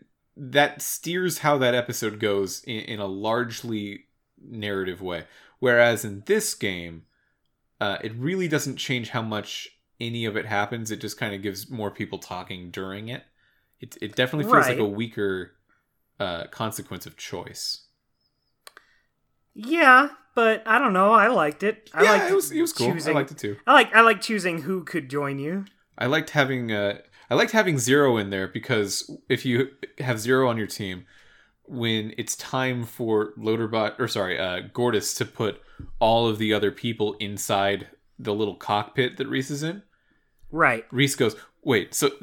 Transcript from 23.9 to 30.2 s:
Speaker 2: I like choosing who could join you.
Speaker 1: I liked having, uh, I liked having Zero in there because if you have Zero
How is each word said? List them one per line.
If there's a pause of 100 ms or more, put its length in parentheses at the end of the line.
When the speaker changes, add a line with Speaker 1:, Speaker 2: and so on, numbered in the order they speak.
Speaker 2:
I
like
choosing
who
could
join
you. (320)
Speaker 1:
I
liked
having,
uh, (300)
I
liked
having
Zero
in
there
because (200)
if
you (300)
have
Zero